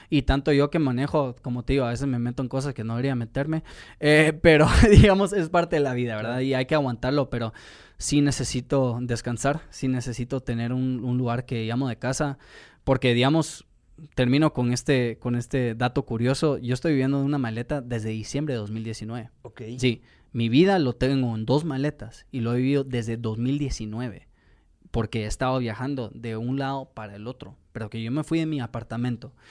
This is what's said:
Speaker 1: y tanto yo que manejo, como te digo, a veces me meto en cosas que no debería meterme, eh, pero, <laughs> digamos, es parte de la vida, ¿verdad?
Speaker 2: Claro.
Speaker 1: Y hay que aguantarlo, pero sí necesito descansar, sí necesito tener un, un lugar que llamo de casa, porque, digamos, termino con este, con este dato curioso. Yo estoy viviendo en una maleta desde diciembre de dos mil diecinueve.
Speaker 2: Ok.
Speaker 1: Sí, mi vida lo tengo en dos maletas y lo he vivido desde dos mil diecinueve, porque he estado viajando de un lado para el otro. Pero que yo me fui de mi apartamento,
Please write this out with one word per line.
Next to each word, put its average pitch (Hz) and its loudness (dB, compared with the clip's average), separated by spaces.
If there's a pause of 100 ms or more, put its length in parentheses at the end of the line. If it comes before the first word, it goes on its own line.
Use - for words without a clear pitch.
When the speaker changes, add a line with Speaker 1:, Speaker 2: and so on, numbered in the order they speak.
(120)
Speaker 1:
y 147 4
tanto 139 2
yo 143 4
que 170 -2
manejo, 139 0
como 123 -6
te 135 -2
digo, 135 2
a 117 -2
veces 120 -4
me 123 -2
meto 123 -4
en 123 -6
cosas 135 -4
que 113 -8
no 113 -6
debería 127 -2
meterme, 139 -4 (360)
eh, 151 4
pero, 156 8
<laughs> 165 8
digamos, 196 8
es 170 -2
parte 170 2
de - 4
la 135 0
vida, 120 -2
¿verdad? 110 -4
Speaker 2:
Claro. 127 -2
Speaker 1:
Y 135 0
hay 131 0
que 156 2
aguantarlo, 131 0
pero 117 -4 (440)
sí - 2
necesito 131 0
descansar, 123 -4 (100)
sí - -6
necesito 127 -4
tener 117 -4
un, 127 -2
un 123 -2
lugar 123 -2
que 113 -4
llamo 123 -2
de 113 -6
casa, 135 -4 (460)
porque, 127 2
digamos, 143 2 (500)
termino 135 2
con 123 0
este, 123 0
con 120 -4
este 120 -2
dato 123 -2
curioso. 127 0
Yo 123 -4
estoy 156 0
viviendo 139 2
en 139 0
una 143 0
maleta 120 -4
desde 117 -6
diciembre 139 -4
de 113 -4
dos 104 -8
mil 110 -6
diecinueve. 113 -10 (140)
Speaker 2:
Ok. 117 -20 (160)
Speaker 1:
Sí, 120 0 (300)
mi 117 -2
vida 180 6
lo 127 0
tengo 127 0
en 110 -6
dos 135 2
maletas 143 -6
y 131 -6
lo 117 -2
he 123 0
vivido 135 0
desde 117 -4
dos 113 -4
mil 131 -2
diecinueve, 113 -8 (640)
porque 113 -4
he - -4
estado 131 -2
viajando 120 -4
de 113 -8
un 123 -4
lado 135 -6
para 104 -14
el 104 -14
otro. - -14 (160)
Pero 110 -10
que 113 -8
yo 113 -6
me 147 -2
fui 160 -2
de 160 -2
mi 156 -4
apartamento, 120 -6 (180)